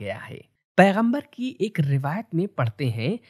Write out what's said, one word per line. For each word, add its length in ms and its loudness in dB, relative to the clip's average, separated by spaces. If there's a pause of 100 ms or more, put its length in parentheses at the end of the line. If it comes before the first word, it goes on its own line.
گیا 180 -8 (120)
ہے۔ 100 -16 (360)
پیغمبر 440 4 (100)
کی 280 -8
ایک 220 -2
روایت 540 -2
میں 120 0
پڑھتے 440 -2
ہیں 260 -2 (140)